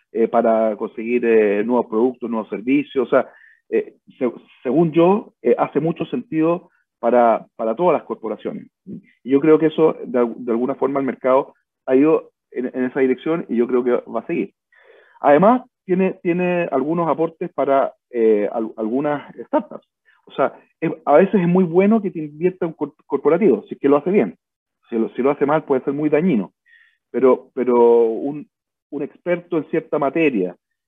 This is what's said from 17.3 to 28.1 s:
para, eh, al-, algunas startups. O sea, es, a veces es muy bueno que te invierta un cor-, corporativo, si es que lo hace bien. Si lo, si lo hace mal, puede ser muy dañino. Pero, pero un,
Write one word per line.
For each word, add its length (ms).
para, 400
eh, 420
al-, 260
algunas 560
startups. 400
O 60
sea, 280
es, 120
a 120
veces 240
es 60
muy 160
bueno 380
que 100
te 80
invierta 460
un 80
cor-, 220
corporativo, 600
si 80
es 40
que 100
lo 80
hace 140
bien. 260
Si 80
lo, 120
si 120
lo 100
hace 140
mal, 180
puede 200
ser 100
muy 160
dañino. 440
Pero, 420
pero 520
un, 440